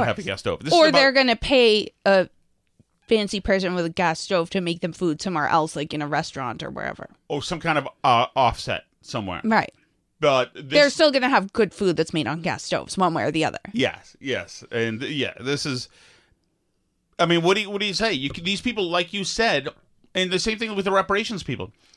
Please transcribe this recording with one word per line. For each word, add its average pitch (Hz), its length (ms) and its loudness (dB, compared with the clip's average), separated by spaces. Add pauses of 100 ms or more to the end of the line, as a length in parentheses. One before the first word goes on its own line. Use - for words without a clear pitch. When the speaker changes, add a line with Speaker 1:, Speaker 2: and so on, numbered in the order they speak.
Speaker 1:
have 113 120 0
a - 40 -10
Speaker 2:
course. 151 40 -10
Speaker 1:
gas 98 140 -6
stove. 90 240 -4
This 147 100 0
Speaker 2:
Or 330 120 8
Speaker 1:
is 311 40 6
about 277 100 4
Speaker 2:
they're 269 120 6
gonna 254 240 4
pay 233 540 4 (160)
a 190 240 4 (800)
fancy 208 320 0
person 190 340 0
with 175 120 0
a 170 40 -2
gas 165 300 0
stove 175 300 0
to 196 120 -2
make 170 200 -4
them 170 100 -4
food 156 300 -2
somewhere 160 260 -2
else, 160 280 0
like 151 180 -6
in 156 80 -4
a 147 60 -4
restaurant 143 540 -4
or 147 80 -8
wherever. - 400 -10 (200)
Speaker 1:
Or 147 120 -4
some 170 180 -6
kind 160 180 0
of, 135 100 -2 (160)
uh, 123 320 4
offset 117 480 0 (180)
somewhere. 95 420 -8
Speaker 2:
Right. 220 300 2 (460)
Speaker 1:
But 131 360 4
this - 100 -14
Speaker 2:
They're 285 240 6
still 302 220 2
gonna 254 180 2
have 196 240 0
good 208 200 2
food 185 240 0
that's 170 160 0
made 156 140 0
on 156 140 -4
gas 160 220 -4
stoves, - 340 -4
one 180 160 2
way 139 100 0
or 139 80 0
the 156 140 0
other. - 140 -4 (140)
Speaker 1:
Yes, 127 460 -4
yes. 113 520 -8
And, 113 320 -2
yeah, 131 360 -4
this 139 260 -4
is, 127 220 -6 (1300)
I 170 80 2
mean, 170 160 2
what 185 120 4
do 214 60 -2
you, 202 80 -6
what 202 100 -6
do 208 80 -4
you 196 60 -4
say? 214 180 -2
You 139 180 -4
can, 165 140 -12
these 190 180 -4
people, 208 280 -4
like 175 240 -2
you 202 100 -4
said, 165 460 -2 (440)
and 185 180 -2
the 185 80 0
same 214 180 -2
thing 220 180 -6
with 190 100 -2
the 196 60 0
reparations 196 520 0
people. 107 280 -8 (260)